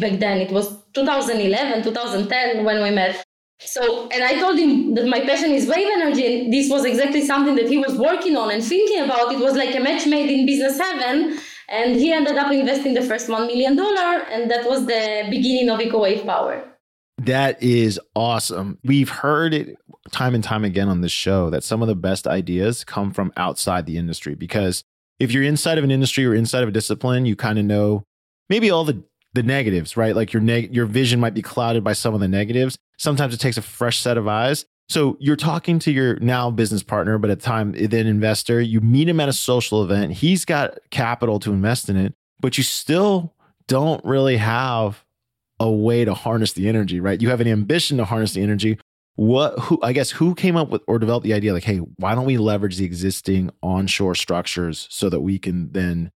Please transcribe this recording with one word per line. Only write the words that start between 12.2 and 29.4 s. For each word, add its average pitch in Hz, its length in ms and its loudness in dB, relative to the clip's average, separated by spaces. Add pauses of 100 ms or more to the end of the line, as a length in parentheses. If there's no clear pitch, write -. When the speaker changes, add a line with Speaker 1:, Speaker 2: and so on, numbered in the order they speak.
Speaker 1:
up 285 160 0
investing 269 440 0
the 254 80 0
first 226 260 -4
one 226 160 -2
million 254 300 2
dollar, 370 360 2 (220)
and 233 160 -2
that 240 180 0
was 269 200 0
the 226 160 0 (260)
beginning 254 400 2
of 214 100 0
Eco 226 200 0
Wave 208 260 0
Power. - 380 -4 (580)
Speaker 2:
That 131 400 0
is 117 380 2 (160)
awesome. 107 680 -2
We've 135 260 2
heard 156 440 0
it - 240 -6 (340)
time 127 220 0
and 113 100 2
time 107 220 -2
again 98 240 0
on 87 120 0
this 87 100 0
show 92 400 0
that - 120 -2
some 113 200 -2
of 113 40 0
the 107 80 2 (140)
best 95 160 -4
ideas 90 580 -2
come 101 280 -6
from 95 260 -4
outside 90 480 -4
the 82 120 -6
industry, 82 360 -6
because 90 500 -4 (360)
if 123 120 0
you're 135 120 2
inside 151 340 0
of 147 60 0
an 135 80 2
industry 135 340 2
or 117 80 4
inside 113 300 2
of 110 60 0
a - 20 -6
discipline, 123 540 -2
you 107 100 0
kinda 107 260 -2
know 104 420 0 (460)
maybe 214 220 2
all 165 120 2
the, 131 180 -2 (320)
the 123 100 0